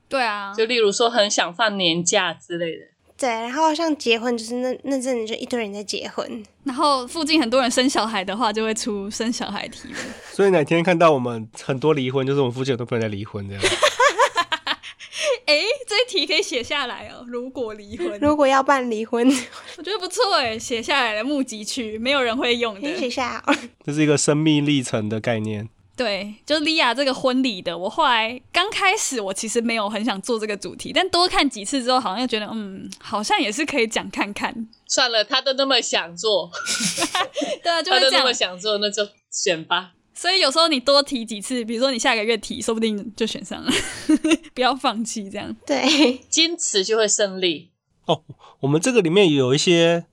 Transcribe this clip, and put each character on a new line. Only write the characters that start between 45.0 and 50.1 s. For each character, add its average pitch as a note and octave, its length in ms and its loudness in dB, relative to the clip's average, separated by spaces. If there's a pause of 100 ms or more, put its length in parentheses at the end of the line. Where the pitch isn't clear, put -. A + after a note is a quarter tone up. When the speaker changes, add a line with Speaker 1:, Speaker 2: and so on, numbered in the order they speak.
Speaker 1:
弃 G3+ 240 -8
这 G3+ 80 -10
样。 G#3 260 -8
Speaker 3:
对。 C4 640 4
Speaker 2:
坚 E4 300 2
持 - 260 0
就 G#3+ 140 0
会 A3 100 4
胜 G3 320 0
利。 E3+ 300 -2 (360)
Speaker 4:
哦， - 180 0 (380)
我 C3+ 60 -2
们 D3 140 4
这 C4 100 2
个 A#3+ 120 4
里 D#3+ 80 2
面 F#3+ 200 6
有 C3+ 220 4
一 D3+ 60 4
些 E3+ 540 4